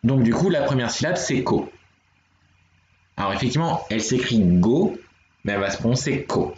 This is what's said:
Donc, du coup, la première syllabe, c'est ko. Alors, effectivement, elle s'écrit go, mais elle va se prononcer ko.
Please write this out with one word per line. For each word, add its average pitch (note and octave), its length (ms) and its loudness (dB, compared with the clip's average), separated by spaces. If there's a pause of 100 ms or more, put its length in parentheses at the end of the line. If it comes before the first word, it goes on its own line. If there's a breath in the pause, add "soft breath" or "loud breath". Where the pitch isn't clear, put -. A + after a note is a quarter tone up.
Donc, C3 180 4
du A#2 100 4
coup, D3+ 160 2
la D#3+ 140 2
première B2+ 280 0
syllabe, D3+ 260 -2
c'est - 260 -2
ko. - 260 -2 (1500)
Alors, G2 160 -4
effectivement, C3 580 -2
elle A2 100 -2
s'écrit B2 400 0
go, G2+ 560 4 (480)
mais G#2 80 -4
elle G2+ 80 -2
va G2 100 -2
se - 80 -6
prononcer - 460 0
ko. - 340 -2